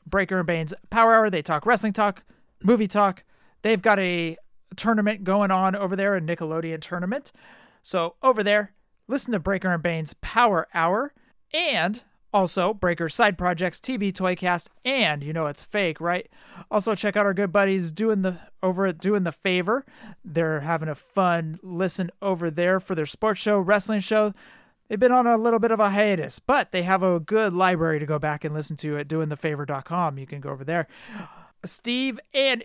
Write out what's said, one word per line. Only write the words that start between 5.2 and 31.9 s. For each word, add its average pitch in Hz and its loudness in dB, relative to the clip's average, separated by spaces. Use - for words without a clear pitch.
going 196 2
on 190 2
over 196 -4
there, 196 0
a 185 0
Nickelodeon 160 -4
tournament. 180 -6
So 170 -4
over 247 4
there, 208 2
listen 254 -2
to 208 2
Breaker 185 -2
and 165 -2
Bane's 160 -2
Power 220 2
Hour 190 0
and 240 0
also 190 2
Breaker's 170 -2
side 208 2
projects, 180 -2
T 262 -6
B 196 -2
Toycast, 180 -2
and 196 -2
you 147 -6
know 160 -2
it's 143 -10
fake, 180 -4
right? 175 -2
Also 214 0
check 202 -2
out 208 2
our 202 2
good 190 -2
buddies 190 2
doing 214 0
the, 185 -2
over 185 0
at 180 -2
Doing 196 0
the 165 -4
Favor. 190 -2
They're 160 -2
having 156 -4
a 147 -4
fun 170 -2
listen 180 -4
over 175 -2
there 175 2
for 185 -6
their 156 -2
sports 214 -2
show, 208 2
wrestling 202 0
show. 214 0
They've 208 -4
been 247 6
on 254 4
a 233 4
little 226 2
bit 220 2
of 220 2
a 208 4
hiatus, 196 0
but - 0
they 180 -2
have 185 0
a 180 2
good 208 0
library 170 2
to 151 -8
go 151 -2
back 147 -4
and 151 -6
listen 151 -8
to 147 -6
at 143 -8
doing 156 -2
the 147 -6
favor 147 -4
dot 135 -8
com. 165 -2
You 135 -14
can 143 -12
go 143 -8
over 135 -10
there. 160 -4
Steve 247 -4